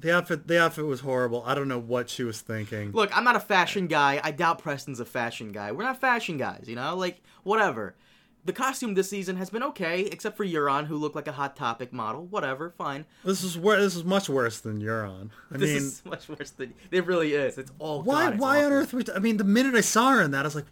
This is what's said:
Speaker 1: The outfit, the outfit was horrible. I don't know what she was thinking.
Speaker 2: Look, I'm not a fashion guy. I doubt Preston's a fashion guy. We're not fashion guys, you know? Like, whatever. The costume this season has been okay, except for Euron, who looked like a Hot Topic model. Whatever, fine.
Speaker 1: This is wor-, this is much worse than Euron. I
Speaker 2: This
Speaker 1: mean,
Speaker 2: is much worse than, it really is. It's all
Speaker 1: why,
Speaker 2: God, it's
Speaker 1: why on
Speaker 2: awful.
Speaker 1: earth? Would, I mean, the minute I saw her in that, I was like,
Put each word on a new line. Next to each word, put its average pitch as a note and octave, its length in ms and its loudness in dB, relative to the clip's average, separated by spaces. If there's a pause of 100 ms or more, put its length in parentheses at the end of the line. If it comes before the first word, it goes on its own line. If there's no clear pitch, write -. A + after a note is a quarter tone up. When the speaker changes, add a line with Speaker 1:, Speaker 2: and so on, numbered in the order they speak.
Speaker 1:
The D#3+ 160 2
outfit, E3+ 320 0
the E3+ 120 6
outfit D#3 260 2
was C3 140 -2
horrible. B2+ 460 0
I B2+ 80 2
don't C#3 140 -2
know B2+ 100 -2
what A#2+ 320 -2
she - 140 -4
was A2+ 160 -4
thinking. G#2+ 500 -6
Speaker 2:
Look, G3+ 260 2
I'm G#3 80 2
not A#3+ 120 6
a G3+ 40 0
fashion F#3 460 2
guy. C#3+ 380 4
I D#3 80 -2
doubt E3 260 2
Preston's C#3 400 -6
a A#2+ 60 -4
fashion A#2 480 -6
guy. G#2 180 -6
We're D3+ 140 -6
not C4 160 -4
fashion A#3 360 0
guys, G#2+ 300 -6
you A2+ 80 -10
know? C#3 220 -6
Like, F3+ 260 -4 (220)
whatever. E3+ 500 0 (520)
The F3+ 60 -2
costume C4 420 -2
this F#3 160 2
season F#3+ 280 -4
has F#3 120 -6
been A3+ 140 -4
okay, F#3 380 -2
except G#3 340 -6
for G#3+ 100 -2
Euron, D3 400 0
who D#3 100 -4
looked D3 200 -4
like D3 100 -8
a D3+ 60 -6
Hot C#3 240 -6
Topic B2 360 -4
model. B2 340 -6
Whatever, D#3+ 440 -4
fine. D3+ 340 -8 (200)
Speaker 1:
This F#3 180 0
is F3 160 -4
wor-, G3+ 220 6
this F#3+ 160 2
is E3+ 80 -6
much G3 240 2
worse B2 320 0
than G#2+ 200 -6
Euron. G#2 500 -6 (220)
I C#3+ 60 -8
Speaker 2:
This D3 120 2
Speaker 1:
mean, D3 80 0
Speaker 2:
is C#3 260 -6
much - 240 -12
worse D3 240 -12
than, B2+ 200 -10 (200)
it F3+ 140 4
really E3+ 280 2
is. C#3 240 0
It's C3 220 -12
all D3+ 220 -6
Speaker 1:
why, D4 240 4
Speaker 2:
God, C4 80 0
it's G#3 60 0
Speaker 1:
why C#4 180 4
on D4 80 6
Speaker 2:
awful. C#4+ 100 4
Speaker 1:
earth? C#4 180 0
Would, B3 160 -4
I - 80 -4
mean, G#3+ 200 2
the G#3+ 40 2
minute A#3+ 320 4
I A3+ 60 6
saw A#3+ 320 4
her A#3 100 8
in D3+ 80 2
that, C#3 120 0
I - 20 -
was D3 100 -4
like, D3 180 -6